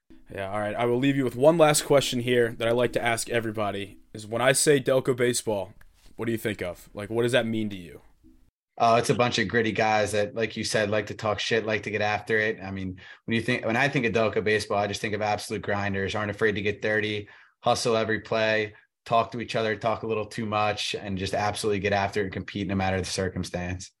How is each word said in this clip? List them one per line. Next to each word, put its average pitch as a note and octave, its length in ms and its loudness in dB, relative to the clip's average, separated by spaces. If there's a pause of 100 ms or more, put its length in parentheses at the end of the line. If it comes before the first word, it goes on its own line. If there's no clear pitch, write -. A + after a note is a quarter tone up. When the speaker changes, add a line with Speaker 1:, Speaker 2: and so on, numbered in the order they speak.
(340)
Speaker 1:
Yeah, F#2+ 160 -8
all G#2 80 -4
right. G#2 160 -2
I A#2+ 120 -2
will A#2+ 120 2
leave C#3 180 2
you C3+ 80 2
with A#2 120 -4
one D#3 220 6
last D3+ 260 6
question C3 360 4
here A#2+ 380 2
that A2+ 80 0
I A2+ 60 4
like A#2+ 220 2
to - 100 -2
ask A#2 240 0
everybody, G#2 720 -4 (160)
is G#2+ 120 -14
when A2+ 140 -4
I B2+ 120 6
say C#3+ 280 6
Delco C3 340 2
baseball, A2+ 600 0 (420)
what A2+ 80 -6
do A#2 80 0
you A2+ 60 0
think G#2 240 -4
of? F2 320 -8
Like, G#2 160 -10
what A2+ 140 0
does A#2+ 80 2
that B2 140 2
mean A2 220 -2
to G2+ 80 -8
you? F2 240 -16 (800)
Speaker 2:
Oh, A#2 140 6
it's A#2 160 4
a A#2 40 2
bunch A#2+ 260 2
of G#2+ 80 0
gritty A2 240 2
guys G#2+ 400 2
that, G#2 240 0
like A2+ 200 -2
you A2+ 60 -4
said, G#2+ 260 0
like G#2 180 0
to G2+ 80 -8
talk G#2 260 -2
shit, A2 260 0
like G#2+ 160 -2
to A2 80 -8
get G2+ 100 -2
after G#2 380 0
it. A2 240 0
I F#2+ 80 -8
mean, F#2+ 300 -8 (240)
when A2+ 100 -2
you A2+ 80 0
think, B2 240 -2
when A2+ 100 0
I C3+ 120 2
think C#3 180 0
of G#2+ 60 0
Delco A2 320 0
baseball, G#2+ 340 0
I G#2 80 2
just G2+ 140 -6
think G#2+ 140 -4
of G#2 80 -4
absolute G#2 400 -4
grinders, G2 520 -2
aren't G#2 160 -2
afraid G#2 240 0
to G2+ 80 -4
get G2 180 -2
dirty, G#2+ 480 -2 (320)
hustle A#2+ 360 2
every A2 240 0
play, A2 540 0 (300)
talk A2+ 280 2
to A#2+ 80 -6
each A2 160 -6
other, A2 180 0
talk G#2+ 300 -2
a - 20 -6
little G#2+ 200 -4
too A2+ 200 -6
much, G#2+ 480 0
and G2 240 -6
just F#2 160 -4
absolutely G#2 460 0
get G2 120 0
after G2+ 280 0
it G2+ 40 -2
and F#2+ 80 -6
compete G2 360 -6
no G2 80 -2
matter F#2+ 240 0
the F2+ 40 -4
circumstance. F2+ 840 -6 (100)